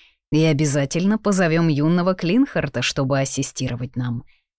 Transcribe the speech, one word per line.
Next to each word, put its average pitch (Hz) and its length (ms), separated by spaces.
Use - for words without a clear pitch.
и 156 100
обязательно 156 760
позовём 170 500
юного 170 460
Клинхарта, 170 680
чтобы 135 380
ассистировать 127 720
нам. 123 300